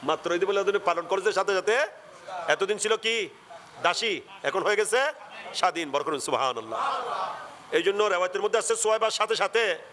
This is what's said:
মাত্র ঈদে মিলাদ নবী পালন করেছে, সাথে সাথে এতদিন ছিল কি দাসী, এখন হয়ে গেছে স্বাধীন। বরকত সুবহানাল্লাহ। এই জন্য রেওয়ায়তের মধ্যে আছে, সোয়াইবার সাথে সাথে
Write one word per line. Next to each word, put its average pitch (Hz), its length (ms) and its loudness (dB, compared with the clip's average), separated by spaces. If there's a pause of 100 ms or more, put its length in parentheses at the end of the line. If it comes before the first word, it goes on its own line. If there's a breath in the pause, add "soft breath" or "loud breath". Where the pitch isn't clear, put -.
মাত্র 160 320 0
ঈদে 175 100 2
মিলাদ 196 240 2
নবী 202 100 2
পালন 170 280 0
করেছে, 190 260 2
সাথে 190 200 2
সাথে 208 340 2 (600)
এতদিন 185 300 2
ছিল 214 200 0
কি 220 320 -2 (520)
দাসী, 175 400 0 (220)
এখন 185 200 0
হয়ে 202 120 2
গেছে 247 380 2 (400)
স্বাধীন। 165 380 0
বরকত 147 260 0
সুবহানাল্লাহ। 117 640 -2 (920)
এই 170 120 2
জন্য 202 200 2
রেওয়ায়তের 185 380 2
মধ্যে 208 180 2
আছে, 226 160 0
সোয়াইবার 220 360 2
সাথে 214 240 0
সাথে 196 420 2 (160)